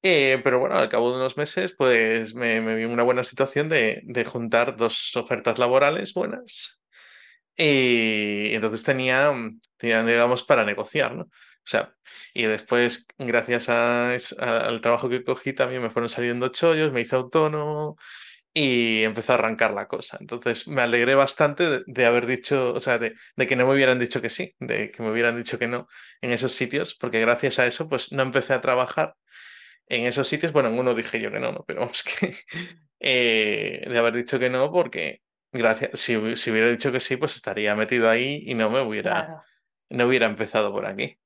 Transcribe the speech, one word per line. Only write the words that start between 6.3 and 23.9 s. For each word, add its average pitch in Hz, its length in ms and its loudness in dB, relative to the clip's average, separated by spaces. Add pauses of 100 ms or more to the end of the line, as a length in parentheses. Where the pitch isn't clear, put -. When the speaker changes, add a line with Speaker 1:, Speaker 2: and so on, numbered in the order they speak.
Speaker 1:
Y 110 960 2
entonces 107 280 -2
tenía, 131 480 2 (460)
tenía, 113 280 0
digamos, 120 380 2
para 120 220 4
negociar, 110 500 -2
¿no? - 100 -10
O - 440 -20
sea, - 260 -2 (380)
y 120 120 -2
después, 120 600 0 (120)
gracias 120 500 0
a 120 460 2
es-, - 240 -8
a, 117 280 0
al 113 140 -4
trabajo 120 280 0
que 123 140 -4
cogí, 131 300 -4
también 127 300 -2
me 113 80 -4
fueron 117 180 -2
saliendo 120 400 -4
chollos, 156 440 2
me 120 80 0
hice 117 160 -4
autónomo 151 800 -2 (560)
y 120 500 2
empezó 110 300 0
a - 40 6
arrancar 110 360 2
la 101 140 -6
cosa. - 340 -10
Entonces 120 460 -6
me 139 160 -2
alegré 120 320 4
bastante 147 540 2
de, 131 180 -2
de 123 200 0
haber 120 200 4
dicho, 127 460 0
o 120 80 -2
sea, 120 180 0
de, 113 160 -4 (220)
de 127 100 2
que 131 100 2
no 127 100 4
me 135 80 4
hubieran 127 240 4